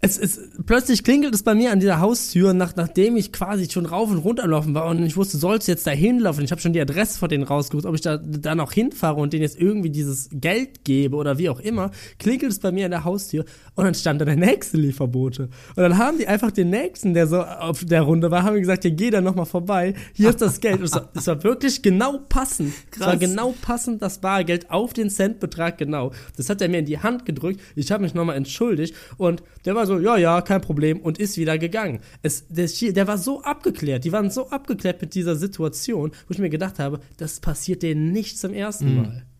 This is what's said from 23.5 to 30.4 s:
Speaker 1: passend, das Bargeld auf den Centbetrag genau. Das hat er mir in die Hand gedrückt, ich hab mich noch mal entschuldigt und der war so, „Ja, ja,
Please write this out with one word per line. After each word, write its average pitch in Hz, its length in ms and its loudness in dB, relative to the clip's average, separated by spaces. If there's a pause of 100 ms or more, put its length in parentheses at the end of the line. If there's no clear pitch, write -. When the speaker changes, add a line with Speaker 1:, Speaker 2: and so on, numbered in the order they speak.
Speaker 1:
passend, 240 400 -4
das 196 180 -4
Bargeld 175 520 -2
auf 214 220 -2
den 208 180 0
Centbetrag 175 680 -2
genau. 139 340 -2 (260)
Das 127 120 -6
hat 202 100 -2
er 185 100 2
mir 180 100 2
in 156 80 0
die 147 100 -4
Hand 240 300 -2
gedrückt, 175 340 -4 (140)
ich 147 160 -2
hab 208 100 0
mich 175 140 -2
noch 170 100 0
mal 165 80 -2
entschuldigt 156 640 -2 (220)
und 170 260 0 (220)
der 190 100 0
war 226 100 2
so, 185 140 2
„Ja, 220 180 4
ja, 170 240 4